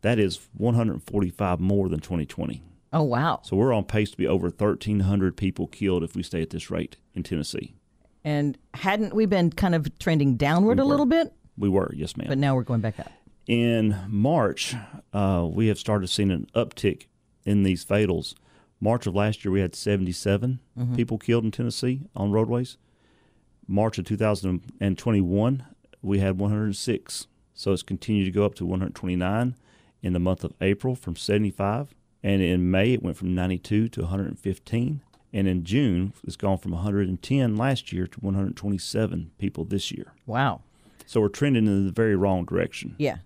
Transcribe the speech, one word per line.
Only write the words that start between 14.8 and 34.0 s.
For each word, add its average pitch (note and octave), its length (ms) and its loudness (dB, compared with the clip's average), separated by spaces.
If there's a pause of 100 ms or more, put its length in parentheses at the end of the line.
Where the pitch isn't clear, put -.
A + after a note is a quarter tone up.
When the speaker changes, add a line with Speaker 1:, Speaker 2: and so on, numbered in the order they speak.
Speaker 1:
uh, F#2+ 400 2
we A2 160 2
have G2+ 120 2
started G#2 280 -2
seeing G2 240 0
an D2 240 -2
uptick - 520 -2 (380)
in G2+ 180 4
these F#2 200 2
fatals. G2 520 0 (460)
March A2+ 260 0
of F2+ 80 -2
last G#2 280 0
year, G2 80 0
we G2 80 2
had F#2 160 -2
seventy-seven G2+ 840 0 (200)
Speaker 2:
Mm-hmm. B2 160 -2
Speaker 1:
people A2+ 220 0
killed A#2 260 0
in A2 80 0
Tennessee B2+ 500 -4 (140)
on G2+ 160 -2
roadways. A#2 460 0 (880)
March G#2+ 300 0
of F2+ 80 -6
two G#2+ 120 -2
thousand G2 440 0 (180)
and G2 180 0
twenty-one, A2 680 2 (360)
we G2 180 0
had F#2+ 200 0
one G2+ 100 0
hundred G#2 260 0
six. - 520 -6 (260)
So - 180 -2
it's F2+ 120 0
continued G2 420 0
to F#2 60 -2
go G2+ 140 2
up G2+ 100 -2
to F2+ 100 -6
one F2+ 140 -2
hundred F#2 160 -4
twenty-nine F#2+ 600 -2 (460)
in F2+ 120 -2
the F2 60 0
month F2+ 240 0
of E2+ 180 -8
April G2+ 340 0
from F2 200 -8
seventy-five. G#2 800 -2 (300)
And G2 180 2
in F2+ 280 2
May, G2+ 240 4
it - 100 -2
went F2 140 -4
from F#2 180 -2
ninety-two F#2 540 0
to - 140 -6